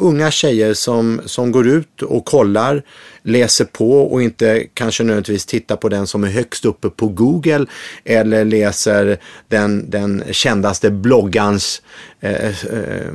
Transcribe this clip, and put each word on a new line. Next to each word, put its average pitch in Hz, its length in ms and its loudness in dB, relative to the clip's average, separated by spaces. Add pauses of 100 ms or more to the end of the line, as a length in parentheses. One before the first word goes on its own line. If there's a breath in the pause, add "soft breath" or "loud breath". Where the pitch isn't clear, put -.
unga 156 280 2
tjejer 110 420 2
som, 113 520 -2
som 123 260 -4
går 117 160 4
ut 151 340 0
och 127 240 -2
kollar, 123 580 2 (400 loud breath)
läser 117 420 2
på 127 360 2
och 127 200 0
inte 113 420 0 (100)
kanske 117 300 -4
nödvändigtvis 104 420 0
tittar 110 300 -4
på 104 140 -2
den 101 180 -2
som 104 160 -2
är 101 40 0
högst 113 380 -4
uppe 104 240 -2
på - 180 -2
Google 143 580 0 (400 loud breath)
eller 110 400 2
läser 104 720 0 (300 loud breath)
den, 104 420 -2
den 101 420 -4
kändaste 104 600 0
bloggans, 104 880 0 (380 loud breath)
eh, 101 280 -4
eh, 98 680 -8